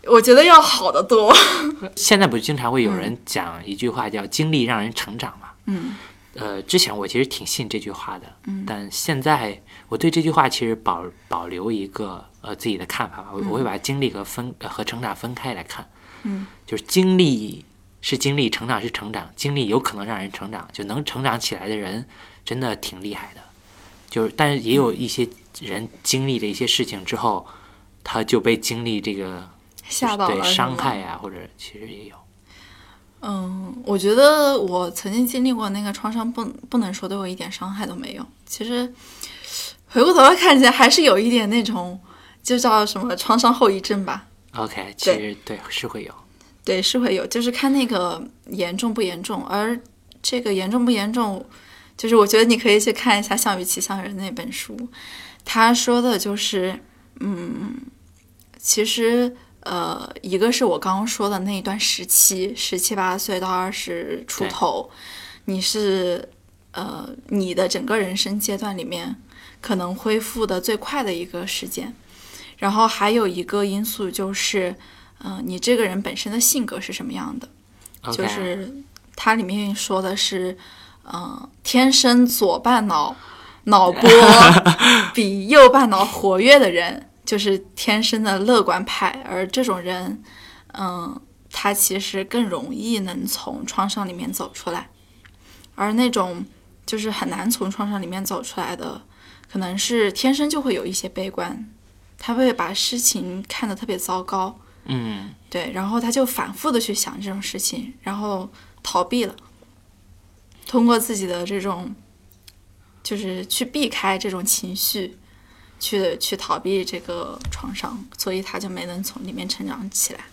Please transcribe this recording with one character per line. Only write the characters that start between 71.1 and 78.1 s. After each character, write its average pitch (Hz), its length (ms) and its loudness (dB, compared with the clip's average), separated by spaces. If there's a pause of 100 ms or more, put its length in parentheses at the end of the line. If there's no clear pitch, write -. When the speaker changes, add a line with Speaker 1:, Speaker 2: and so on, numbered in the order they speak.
Speaker 1:
一 170 120 -6
个 175 200 -10
时 - 220 -8
间。 - 260 -10 (640)
然 196 140 -2
后 220 160 4
还 208 240 0
有 226 160 2
一 175 160 -4
个 202 220 -2
因 202 180 -4
素 220 260 -6
就 196 240 -6
是， 190 420 -2 (420)
呃， 190 260 -10
你 180 160 -6
这 240 160 2
个 226 80 2
人 185 180 -2
本 190 140 -8
身 202 160 -8
的 233 80 -2
性 240 260 2
格 - 140 -8
是 - 140 -10
什 - 120 -10
么 - 80 -8
样 - 260 -8
的。 - 80 -16 (560)
Speaker 2:
OK。 117 140 -6